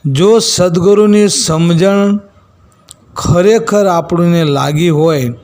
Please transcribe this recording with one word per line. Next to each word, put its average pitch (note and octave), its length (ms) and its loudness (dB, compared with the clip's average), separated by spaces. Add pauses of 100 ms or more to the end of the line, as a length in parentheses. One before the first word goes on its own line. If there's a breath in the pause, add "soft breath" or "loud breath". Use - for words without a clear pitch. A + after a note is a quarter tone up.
જો D3+ 340 0
સદગુરુની G3+ 960 2
સમજણ F#3+ 840 0 (960)
ખરેખર G#3 720 0
આપણને E3+ 540 0 (140)
લાગી D3+ 420 -2
હોય D3 360 -2 (100)